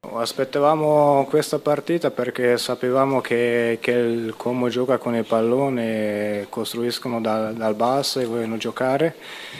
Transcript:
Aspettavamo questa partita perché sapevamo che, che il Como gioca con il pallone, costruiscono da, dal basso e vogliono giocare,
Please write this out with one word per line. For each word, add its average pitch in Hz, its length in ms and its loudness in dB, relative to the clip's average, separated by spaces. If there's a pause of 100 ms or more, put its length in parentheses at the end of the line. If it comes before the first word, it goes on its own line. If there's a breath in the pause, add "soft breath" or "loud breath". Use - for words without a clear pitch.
Aspettavamo 143 1200 2
questa 151 300 0
partita 147 520 0
perché 123 480 0
sapevamo 127 640 2
che, 120 600 0
che - 100 -2
il 117 460 0
Como 123 320 -2
gioca 123 300 0
con 120 160 -2
il 113 100 0
pallone, 110 1200 0
costruiscono 117 720 -4
da, 110 320 -2
dal 110 220 -2
basso 131 460 0
e 123 40 0
vogliono 113 320 -4
giocare, 131 600 0 (440 loud breath)